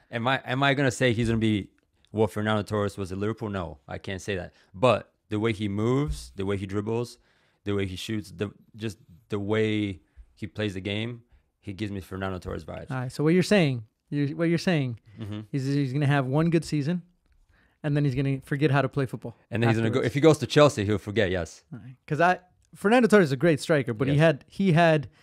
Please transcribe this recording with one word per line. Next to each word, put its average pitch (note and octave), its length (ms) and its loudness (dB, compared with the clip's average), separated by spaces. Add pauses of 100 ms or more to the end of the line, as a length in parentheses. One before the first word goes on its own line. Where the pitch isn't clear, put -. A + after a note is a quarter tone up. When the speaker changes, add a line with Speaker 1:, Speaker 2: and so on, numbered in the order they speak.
(120)
Speaker 1:
Am A#2 160 -2
I, C3+ 180 0
am B2+ 180 -2
I C#3 100 4
gonna C3+ 180 2
say B2+ 220 2
he's A2+ 140 0
gonna A2+ 120 2
be G#2+ 300 0 (420)
what G#2+ 200 0
Fernando G#2+ 320 0
Torres G2+ 340 -2
was F#2+ 140 -6
at F#2+ 60 -8
Liverpool? G#2+ 320 -6
No, F2 380 -8
I F#2 120 -10
can't F#2+ 220 -10
say G2+ 140 -4
that. F2 180 -8 (200)
But G2+ 400 2 (160)
the G#2+ 100 -2
way A2 140 0
he G#2 140 -4
moves, B2 680 -2
the F#2+ 100 -6
way G2+ 120 -2
he G2 80 -6
dribbles, G#2+ 520 -6 (460)
the G2+ 120 -4
way G2 100 0
he F#2 100 -8
shoots, G#2+ 360 -8
the, G2+ 200 -6 (240)
just G#2 220 -8 (320)
the G#2 100 -4
way G#2 600 -2 (320)
he - 140 -12
plays G#2+ 260 -6
the F#2+ 80 -8
game, A2 400 -6 (400)
he G2+ 120 -12
gives G2 180 -6
me G2 100 -8
Fernando F#2+ 380 -6
Torres F2+ 260 -10
vibes. F2 260 -12
Speaker 2:
All C3+ 60 -6
right. B2+ 140 -8
So - 120 -6
what D#3+ 100 4
you're F3+ 100 4
saying, C#3+ 400 2 (260)
you, D3 260 -2
what E3 140 -2
you're E3+ 80 0
saying C#3+ 420 -2 (200)
Speaker 1:
Mm-hmm. G#2 220 -8 (120)
Speaker 2:
is C3+ 120 -2
he's C#3 280 -2
gonna C#3+ 140 0
have C#3 180 2
one D3+ 240 0
good D#3+ 160 0
season, D#3 380 -4 (800)
and D3 120 0
then D3 100 2
he's C3 100 0
gonna C3+ 260 -2
forget D3 300 0
how C#3 100 4
to C3 80 0
play C#3 160 -2
football A#2 300 -12 (160)
Speaker 1:
And A2+ 100 0
then A#2 80 4
he's A2 80 2
gonna A2+ 120 0
go, A#2 100 0
Speaker 2:
afterwards. - 80 0
Speaker 1:
if A#2 60 -2
he D3 80 -2
goes D3+ 180 8
to A2+ 80 -4
Chelsea, D3 380 4
he'll G#2 120 0
forget, G2+ 320 0
yes. F2 340 -4 (100)
Speaker 2:
All A#2 60 -14
right. B2 160 -20 (120)
'Cause D#3 140 -2
I, F3+ 180 4 (360)
Fernando A3+ 320 4
Torres G#3 180 6
is C3 60 -2
a C#3 60 0
great D3+ 220 4
striker, C#3+ 340 0
but B2+ 140 -2
he C#3 80 2
Speaker 1:
Yes. C#3+ 60 6
Speaker 2:
had, D#3+ 260 4
he G3 240 0
had D#3+ 380 4 (140)